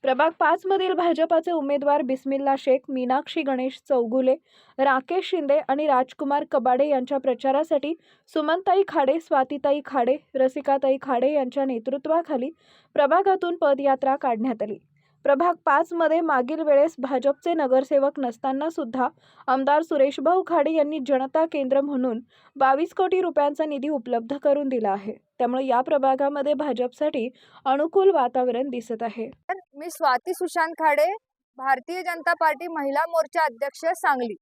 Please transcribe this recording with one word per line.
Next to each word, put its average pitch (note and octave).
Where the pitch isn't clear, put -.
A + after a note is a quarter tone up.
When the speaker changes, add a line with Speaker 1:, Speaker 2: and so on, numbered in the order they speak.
Speaker 1:
प्रभाग C#4
पाच E4+
मधील F#4+
भाजपाचे E4
उमेदवार C#4+
बिस्मिल्ला C4+
शेख, C4+
मीनाक्षी C4
गणेश C4
चौगुले, B3+
राकेश C4+
शिंदे D4+
आणि D4
राजकुमार C#4
कबाडे B3+
यांच्या C#4
प्रचारासाठी C#4
सुमनताई F4+
खाडे, D4+
स्वातीताई C#4+
खाडे, C4
रसिकाताई C4+
खाडे C4
यांच्या C4+
नेतृत्वाखाली C4+
प्रभागातून F4
पदयात्रा C4+
काढण्यात A#3
आली. G#3
प्रभाग D#4
पाच D#4+
मध्ये E4
मागील D4+
वेळेस D4
भाजपचे C#4
नगरसेवक C4+
नसताना C4+
सुद्धा C4
आमदार C4+
सुरेशभाऊ D4+
खाडे D#4+
यांनी D4+
जनता C4+
केंद्र C#4
म्हणून C4
बावीस C#4
कोटी F#4
रुपयांचा D4
निधी C#4+
उपलब्ध A#3+
करून C#4+
दिला A3
आहे. G3
त्यामुळे B3+
या B3+
प्रभागामध्ये C#4
भाजपसाठी B3+
अनुकूल D#4+
वातावरण B3+
दिसत A#3+
आहे. A3+
Speaker 2:
मी D#4
स्वाती E4
सुशांत E4+
खाडे, D#4+
भारतीय C4+
जनता E4+
पार्टी E4
महिला C#4+
मोर्चा D#4+
अध्यक्ष, C4+
सांगली. B3